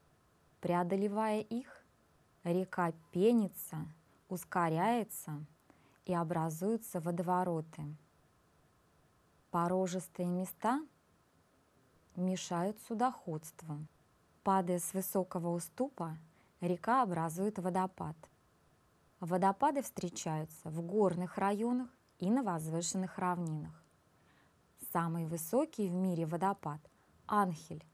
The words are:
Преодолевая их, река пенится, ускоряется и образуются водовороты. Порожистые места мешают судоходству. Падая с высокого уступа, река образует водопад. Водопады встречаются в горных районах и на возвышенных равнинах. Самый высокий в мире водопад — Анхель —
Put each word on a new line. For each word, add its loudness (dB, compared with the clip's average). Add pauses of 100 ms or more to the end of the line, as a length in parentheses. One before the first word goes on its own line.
(600)
Преодолевая 0
их, -8 (580)
река 0 (180)
пенится, 2 (420)
ускоряется 0 (600)
и 0
образуются 0
водовороты. 0 (1700)
Порожистые 0
места 0 (1400)
мешают -2
судоходству. -4 (580)
Падая 4
с -6
высокого -2
уступа, -4 (440)
река 2
образует 0
водопад. -2 (1040)
Водопады 4
встречаются -6
в -4
горных 2
районах 0 (280)
и 2
на 4
возвышенных -2
равнинах. -2 (1080)
Самый 0
высокий 0
в -2
мире 2
водопад — -2 (460)
Анхель — 0